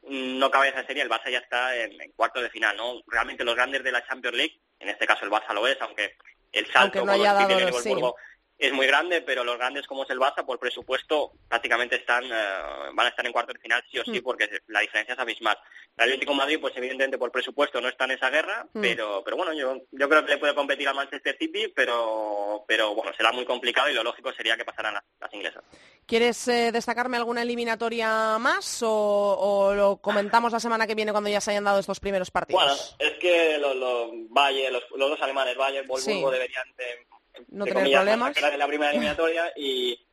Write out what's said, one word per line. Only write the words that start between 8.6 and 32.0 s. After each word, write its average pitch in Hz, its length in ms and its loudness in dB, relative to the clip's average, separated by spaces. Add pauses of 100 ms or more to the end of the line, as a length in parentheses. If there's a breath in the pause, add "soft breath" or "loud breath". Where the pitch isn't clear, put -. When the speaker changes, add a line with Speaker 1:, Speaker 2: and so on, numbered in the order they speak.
Speaker 1:
muy 135 140 2
grande, 160 360 2
pero 127 200 -2
los 120 160 -2
grandes 135 300 -4
como 135 160 -6
es - 60 -10
el 127 100 -2
Barça, 139 260 0
por 123 140 -6
presupuesto, 131 720 -2 (160)
prácticamente 120 480 0
están, 120 280 0
eh, 131 60 -8 (640)
van 113 120 2
a - 20 2
estar 123 180 -4
en 117 60 -4
cuartos 120 220 -2
de 120 60 -20
final 117 300 0
sí 131 80 -6
o 117 60 -4
sí, 214 160 -4
Speaker 2:
Mm. - 20 -16
Speaker 1:
porque 120 240 0
se, 104 220 -6
la 104 100 0
diferencia 107 360 -2
es 127 40 -18
abismal. 113 400 -2 (380 loud breath)
El 117 80 4
Atlético 139 260 0
de 143 80 0
Madrid, 147 220 0
pues 135 160 -4
evidentemente 131 420 -2
por 120 140 -4
presupuesto 131 480 0
no 123 80 -2
está 131 160 -2
en 131 80 0
esa 131 180 0
guerra, 160 420 0
Speaker 2:
Mm. 220 80 -6
Speaker 1:
pero, 110 440 0
pero 113 120 -4
bueno, 170 160 -2
yo, 135 260 -4 (120)
yo 139 180 -2
creo 151 160 6
que 143 100 -2
le 139 40 -4
puede 147 160 2
competir 139 340 0
al 139 60 0
Manchester 139 420 -6
City, 180 380 -4
pero, 110 960 0
pero 110 260 2
bueno, 101 220 -4
será 113 160 4
muy 123 120 -4
complicado 123 460 0
y - 40 -2
lo 113 100 0
lógico 120 280 -6
sería 113 240 0
que 113 80 -6
pasaran 110 300 -6
las, 101 80 -6 (180)
las - 140 -12
inglesas. 98 300 -10 (420 loud breath)
Speaker 2:
¿Quieres, 233 400 0
eh, 240 240 2
destacarme 233 460 -2
alguna 233 260 -2
eliminatoria 226 960 0
más 302 460 -2
o, 226 40 2
o 202 840 2
lo 202 220 4
comentamos 208 560 2
la 226 80 0
semana 220 260 0
que 220 80 -2
viene 214 180 -2
cuando 208 160 0
ya 208 120 2
se 214 100 -4
hayan 202 140 0
dado 202 160 4
estos 190 180 -4
primeros 196 320 -4